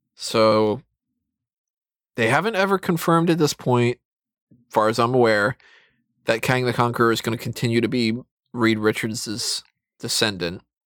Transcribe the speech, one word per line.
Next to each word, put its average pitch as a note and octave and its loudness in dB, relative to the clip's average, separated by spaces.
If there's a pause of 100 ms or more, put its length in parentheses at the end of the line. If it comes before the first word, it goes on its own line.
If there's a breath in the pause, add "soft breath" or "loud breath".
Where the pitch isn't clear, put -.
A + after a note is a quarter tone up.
(160)
So, G#2+ 2 (1300)
they A2+ 0
haven't E3+ 0
ever G3 0
confirmed E3+ 0
at E3 2
this D3+ 2
point, A#2+ 0 (720)
far G#2+ 2
as A2+ -2
I'm A#2+ 2
aware, A2 2 (680 soft breath)
that A#2 0
Kang B2+ 0
the A#2+ 0
Conqueror A#2 2
is A2 -2
gonna A2+ -4
continue A#2 -2
to A2 0
be A#2 -2 (360)
Reed A2+ 0
Richards' G#2+ -4 (360)
descendant. G2 -4 (240)